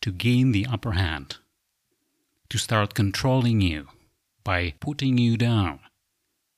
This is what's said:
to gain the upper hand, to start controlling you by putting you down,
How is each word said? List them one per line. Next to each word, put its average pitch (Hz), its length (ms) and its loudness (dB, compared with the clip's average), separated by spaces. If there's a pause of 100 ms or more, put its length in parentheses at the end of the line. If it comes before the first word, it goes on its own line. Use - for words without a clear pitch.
to 104 100 -4
gain 123 400 2
the 101 140 0
upper - 280 -4
hand, 80 440 -4 (1120)
to - 80 -6
start 104 380 -2
controlling 117 680 2
you 76 260 -2 (560)
by 87 360 -2
putting 139 380 -2
you 117 200 2
down, 107 420 0 (800)